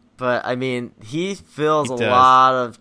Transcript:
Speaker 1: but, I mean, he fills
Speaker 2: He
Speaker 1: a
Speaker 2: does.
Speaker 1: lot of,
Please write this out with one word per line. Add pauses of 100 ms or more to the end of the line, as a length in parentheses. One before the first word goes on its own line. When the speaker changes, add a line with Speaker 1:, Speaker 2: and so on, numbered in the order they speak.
(160)
Speaker 1:
but,
I
mean, (120)
he
fills
Speaker 2:
He
Speaker 1:
a
Speaker 2:
does.
Speaker 1:
lot
of,